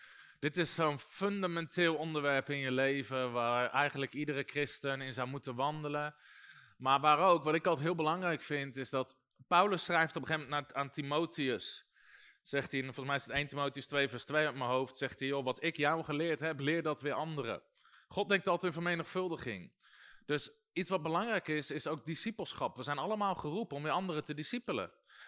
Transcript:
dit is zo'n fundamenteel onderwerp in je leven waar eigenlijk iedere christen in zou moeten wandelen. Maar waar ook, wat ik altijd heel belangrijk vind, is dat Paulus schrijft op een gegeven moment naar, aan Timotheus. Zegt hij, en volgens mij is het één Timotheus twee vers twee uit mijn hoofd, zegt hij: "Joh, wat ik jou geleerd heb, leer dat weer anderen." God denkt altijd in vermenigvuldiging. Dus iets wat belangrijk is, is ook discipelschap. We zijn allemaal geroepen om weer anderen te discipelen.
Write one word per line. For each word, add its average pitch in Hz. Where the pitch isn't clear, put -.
dit 151
is 170
zo'n 151
fundamenteel 175
onderwerp 143
in 143
je 135
leven 131
waar 120
eigenlijk 139
iedere 143
christen 139
in 131
zou 127
moeten 131
wandelen. 147
Maar 135
waar 151
ook, 175
wat 156
ik 160
altijd 156
heel 170
belangrijk 165
vind, 139
is 131
dat -
Paulus 180
schrijft 165
op 156
een 127
gegeven 156
moment 143
naar, 139
aan 139
Timotheus. 143
Zegt -
hij, 135
en 131
volgens 131
mij 139
is 135
het 113
één 143
Timotheus 139
twee 139
vers 120
twee 151
uit 135
mijn 127
hoofd, 127
zegt -
hij: 135
"Joh, 139
wat 127
ik 165
jou 151
geleerd 151
heb, 151
leer 156
dat 151
weer 139
anderen." 139
God -
denkt 196
altijd 175
in 170
vermenigvuldiging. 165
Dus 147
iets 180
wat 180
belangrijk 185
is, 151
is 147
ook 151
discipelschap. -
We 127
zijn 143
allemaal 196
geroepen 156
om 147
weer 156
anderen 170
te 151
discipelen. 147